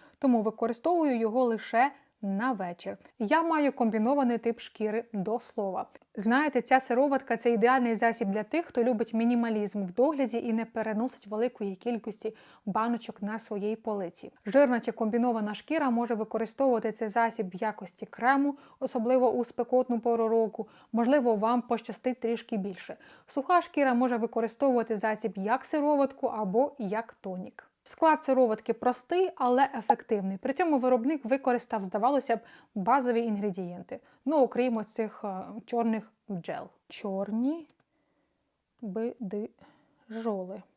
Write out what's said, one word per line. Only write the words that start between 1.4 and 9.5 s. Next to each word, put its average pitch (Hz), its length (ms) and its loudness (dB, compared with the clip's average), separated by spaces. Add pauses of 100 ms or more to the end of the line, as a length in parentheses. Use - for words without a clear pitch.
лише 233 460 2 (320)
на 208 300 -2
вечір. 196 440 -8 (220)
Я 302 240 2
маю 302 300 2
комбінований 240 680 2
тип 233 220 -4
шкіри, 214 520 -4
до 214 280 -4
слова. 196 460 -6 (300)
Знаєте, 247 460 2
ця 262 180 4
сироватка — 262 560 0
це 233 160 2
ідеальний 240 420 2
засіб 226 340 0
для 208 140 -2
тих, 320 240 -2
хто 240 180 0
любить 226 300 0
мінімалізм 226 720 0